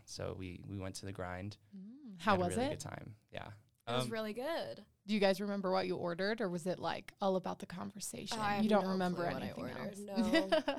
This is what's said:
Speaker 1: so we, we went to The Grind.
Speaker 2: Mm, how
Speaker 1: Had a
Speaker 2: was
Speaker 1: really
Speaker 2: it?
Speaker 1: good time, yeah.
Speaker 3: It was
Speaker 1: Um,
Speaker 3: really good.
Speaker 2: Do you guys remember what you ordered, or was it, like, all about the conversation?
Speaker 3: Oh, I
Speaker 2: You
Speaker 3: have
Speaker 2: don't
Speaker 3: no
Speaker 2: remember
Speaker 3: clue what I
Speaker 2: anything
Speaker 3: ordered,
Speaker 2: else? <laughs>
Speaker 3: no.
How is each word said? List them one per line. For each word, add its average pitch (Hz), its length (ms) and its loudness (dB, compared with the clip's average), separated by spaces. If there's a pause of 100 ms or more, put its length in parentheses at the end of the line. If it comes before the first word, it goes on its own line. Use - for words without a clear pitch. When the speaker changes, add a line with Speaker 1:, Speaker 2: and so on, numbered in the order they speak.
Speaker 1:
so 92 340 -6
we, 92 300 -10
we 98 100 -6
went 92 180 -6
to - 100 -10
The 98 60 -6
Grind. 98 440 -6 (200)
Speaker 2:
Mm, 208 440 -16
how 202 120 4
Speaker 1:
Had 185 80 6
a 180 40 4
Speaker 2:
was 180 120 2
Speaker 1:
really 247 100 2
Speaker 2:
it? 285 40 0
Speaker 1:
good - 100 -6
time, - 340 -10 (180)
yeah. - 160 -8 (400)
Speaker 3:
It 117 60 0
was 127 100 2
Speaker 1:
Um, 127 60 -4
Speaker 3:
really 220 220 -4
good. 247 520 -4 (220)
Speaker 2:
Do 202 80 2
you 214 60 6
guys 196 200 6
remember 202 320 0
what 190 160 4
you 180 80 0
ordered, 190 440 0
or 202 80 0
was 175 180 -2
it, 175 120 0
like, - 420 -2
all 190 160 4
about 185 220 -2
the - 80 -10
conversation? 202 720 -6
Speaker 3:
Oh, 214 40 0
I 208 140 2
Speaker 2:
You 208 60 4
Speaker 3:
have 214 60 6
Speaker 2:
don't 202 160 8
Speaker 3:
no 190 60 2
Speaker 2:
remember 180 340 2
Speaker 3:
clue 175 100 0
what - 80 -4
I 202 40 -4
Speaker 2:
anything - 180 -6
Speaker 3:
ordered, 208 840 2
Speaker 2:
else? 311 140 6
<laughs> - 40 -4
Speaker 3:
no. 277 120 2